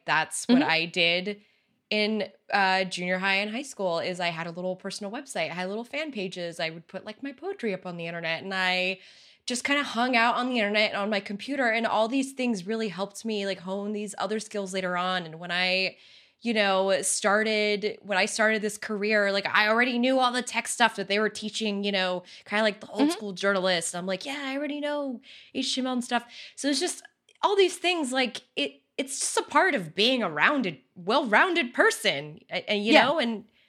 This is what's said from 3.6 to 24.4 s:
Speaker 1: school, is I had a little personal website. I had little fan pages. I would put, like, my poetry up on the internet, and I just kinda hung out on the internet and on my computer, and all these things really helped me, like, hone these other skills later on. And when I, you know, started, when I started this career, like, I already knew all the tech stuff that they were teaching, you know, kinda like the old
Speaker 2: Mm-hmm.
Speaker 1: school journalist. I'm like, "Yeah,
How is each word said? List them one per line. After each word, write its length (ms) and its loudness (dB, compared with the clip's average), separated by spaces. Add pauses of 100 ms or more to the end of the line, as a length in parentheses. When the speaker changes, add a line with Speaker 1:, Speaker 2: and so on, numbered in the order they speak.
Speaker 1:
school, 360 -2
is 220 -4
I 80 0
had 180 -6
a 40 -8
little 260 -4
personal 340 -10
website. 400 -6
I 40 -10
had 120 -4
little 160 -6
fan 300 -8
pages. 480 -6
I 80 -2
would 180 -14
put, 180 -12
like, 160 -14
my 120 -10
poetry 400 -6
up 120 -8
on 120 -10
the 100 -8
internet, 340 -4
and 120 -8
I 460 0 (460)
just 200 -4
kinda 180 0
hung 320 0
out 200 4
on 120 0
the 120 0
internet 320 2
and 60 -4
on 120 -2
my 100 0
computer, 480 -4
and 180 0
all 220 2
these 240 -2
things 340 -2
really 220 -4
helped 380 -8
me, 200 -2
like, 140 -2
hone 320 -6
these 260 -6
other 220 -2
skills 340 -6
later 220 -2
on. 300 -2
And 160 -12
when 100 -8
I, 460 0 (440)
you 120 0
know, 500 4
started, 1000 2
when 160 -2
I 80 4
started 360 2
this 160 -4
career, 540 0
like, 160 0
I 220 4
already 280 2
knew 220 4
all 140 2
the 80 -2
tech 260 -4
stuff 300 2
that 100 -4
they 100 0
were 120 2
teaching, 560 -4
you 80 0
know, 300 0 (200)
kinda 200 0
like 180 0
the 60 -16
old 160 0
Speaker 2:
Mm-hmm. 80 4
Speaker 1:
school 200 -6
journalist. 640 0
I'm 100 -6
like, 200 -4
"Yeah, 180 -8